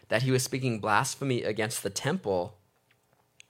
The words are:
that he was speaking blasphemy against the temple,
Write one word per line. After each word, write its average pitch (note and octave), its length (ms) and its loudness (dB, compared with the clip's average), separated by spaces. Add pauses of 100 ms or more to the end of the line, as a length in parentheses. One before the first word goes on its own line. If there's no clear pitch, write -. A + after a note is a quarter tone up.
that A#2 160 2
he C3 60 2
was B2+ 120 4
speaking C3 380 -2
blasphemy A#2 640 0
against G#2+ 380 -2
the G2+ 80 -4
temple, G2 680 -2 (920)